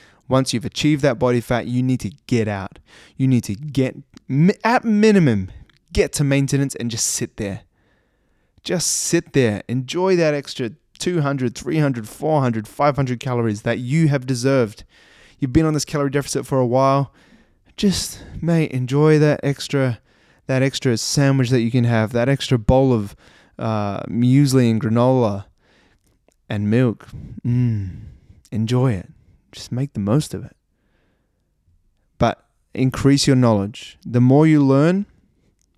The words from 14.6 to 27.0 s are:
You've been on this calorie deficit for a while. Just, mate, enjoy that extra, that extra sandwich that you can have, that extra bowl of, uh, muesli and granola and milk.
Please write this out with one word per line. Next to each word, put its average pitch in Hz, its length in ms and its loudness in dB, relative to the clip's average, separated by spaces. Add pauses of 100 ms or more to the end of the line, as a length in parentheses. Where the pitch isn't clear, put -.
You've 131 160 -4
been 160 120 4
on 156 80 0
this 143 120 -4
calorie 143 240 -4
deficit 131 360 -4
for 135 140 -2
a 127 60 2
while. 135 480 0 (640)
Just, - 480 -4 (180)
mate, 160 300 0
enjoy 143 480 2
that 151 240 2
extra, 135 560 -2 (480)
that 131 160 0
extra 131 340 0
sandwich 135 540 2
that 127 100 4
you 117 100 0
can 123 120 2
have, 113 300 2
that 120 140 0
extra 135 300 0
bowl 131 340 4
of, 107 240 -2 (440)
uh, 104 440 -4
muesli 123 680 4
and 110 100 0
granola 113 640 0 (1040)
and 104 200 -2
milk. 117 380 0 (380)